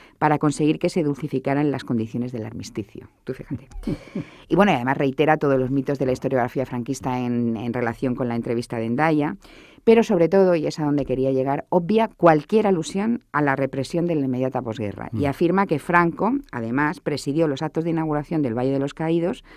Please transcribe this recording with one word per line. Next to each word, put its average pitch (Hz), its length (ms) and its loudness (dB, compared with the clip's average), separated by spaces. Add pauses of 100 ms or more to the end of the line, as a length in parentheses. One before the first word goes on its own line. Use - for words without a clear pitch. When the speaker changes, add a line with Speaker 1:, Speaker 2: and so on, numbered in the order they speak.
(180)
Speaker 1:
para 151 200 4
conseguir 151 420 2
que 175 80 0
se 170 160 0
dulcificaran 143 640 0
las 131 140 -4
condiciones 120 480 -4
del 110 120 -6
armisticio. 110 640 -12 (160)
Tú 131 120 -8
fíjate. - 340 -10 (140)
Speaker 2:
<laughs> - 440 -8 (220)
Speaker 1:
Y - 80 2
bueno, 196 160 4
y - 40 4
además 127 220 0
reitera 147 380 2
todos 139 240 2
los 127 100 -2
mitos 139 300 -2
de 135 60 0
la 127 60 0
historiografía 127 540 -2
franquista 127 540 -6
en, 120 360 -2
en 117 160 -6
relación 120 440 -2
con 127 100 -4
la 120 80 -4
entrevista 120 440 -4
de 113 80 -4
Hendaya, 151 500 0 (480)
pero 226 180 8
sobre 170 260 4
todo, 185 280 6
y 151 100 0
es 156 140 -4
a 156 40 0
donde 143 200 0
quería 131 260 0
llegar, 135 380 0
obvia 202 400 2
cualquier 170 580 4
alusión 196 640 0
a 147 120 0
la 143 120 2
represión 139 520 -2
de 170 100 0
la 143 80 0
inmediata 127 380 -2
posguerra 107 500 -6
y 113 100 -4
Speaker 2:
Mm. 143 40 0
Speaker 1:
afirma 175 400 0
que 151 120 -2
Franco, 175 540 2 (180)
además, 127 480 -4
presidió 147 480 -2
los 139 160 -2
actos 160 220 -4
de 170 60 -2
inauguración 156 520 -2
del 120 140 0
Valle 131 160 0
de 139 80 0
los 143 140 -4
Caídos, 165 500 -2 (120)